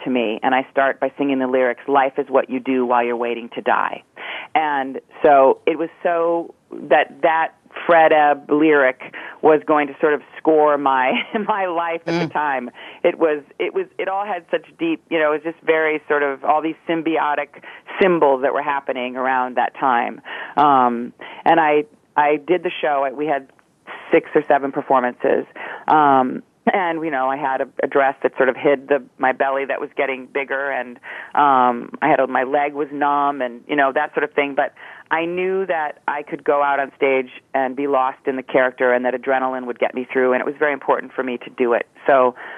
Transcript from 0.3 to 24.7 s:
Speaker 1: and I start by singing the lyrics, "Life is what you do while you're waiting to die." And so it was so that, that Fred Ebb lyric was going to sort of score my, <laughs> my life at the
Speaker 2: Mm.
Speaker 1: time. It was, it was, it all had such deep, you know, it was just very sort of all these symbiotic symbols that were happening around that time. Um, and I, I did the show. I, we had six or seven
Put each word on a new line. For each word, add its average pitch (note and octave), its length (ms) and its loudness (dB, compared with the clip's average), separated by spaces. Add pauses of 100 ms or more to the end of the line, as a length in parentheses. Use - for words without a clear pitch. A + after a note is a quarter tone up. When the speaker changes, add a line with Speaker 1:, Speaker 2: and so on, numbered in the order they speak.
Speaker 1:
and B2+ 100 0
I C3 160 0
start C3+ 300 0
by C3+ 180 -2
singing C#3 220 -2
the C3 80 -2
lyrics, B2+ 400 0
"Life C3+ 300 0
is C3+ 100 -6
what C3 200 0
you B2+ 120 -6
do B2+ 260 -2
while A#2+ 180 2
you're A#2+ 120 -4
waiting A#2 400 -6
to - 40 -6
die." G#2 440 -2 (500)
And C#3 460 -2 (220)
so C3+ 440 6
it D#3+ 100 0
was D#3+ 120 -4 (160)
so E3+ 500 -2 (160)
that, C#3+ 520 0
that D#3+ 320 0 (320)
Fred D#3+ 260 6
Ebb D3 380 2
lyric D3 500 4 (420)
was D3+ 240 6
going D3 220 0
to C#3 120 -16
sort D3+ 140 2
of C3 80 -4 (160)
score D3+ 400 4
my, C3+ 340 2 (220)
<laughs> G#3 120 -4
my G3 200 -2
life E3+ 400 -6
at E3+ 140 -2
the E3 80 -2
Speaker 2:
Mm. D#3 40 -12
Speaker 1:
time. C3+ 380 -4 (320)
It - 160 0
was, D3+ 240 0 (160)
it - 160 -4
was, F#3 120 -4 (120)
it - 100 -6
all G3 160 -4
had F3+ 260 -8
such D#3+ 160 -4 (120)
deep, E3 320 -4
you E3 80 0
know, D3+ 140 2
it D3+ 120 -4
was E3 100 -6
just - 100 -20
very D#3 420 0
sort D3 160 0
of C#3 220 -4
all D3+ 180 2
these D#3 140 -6 (120)
symbiotic D3 760 -2 (380)
symbols D3+ 420 4
that C3+ 120 0
were C#3 80 -2
happening C3 540 -6
around B2+ 400 -2
that B2 180 -2
time. A#2+ 460 0 (360)
Um, B2 560 2 (320)
and E3 140 4
I, D3+ 260 2 (320)
I D3+ 200 2
did E3+ 260 -2
the F3+ 80 -4 (100)
show. C#3+ 240 0
I, C3+ 60 -2
we C#3+ 160 -6
had C3+ 220 -4 (640)
six D#3+ 240 2
or D3+ 100 4
seven C#3 240 2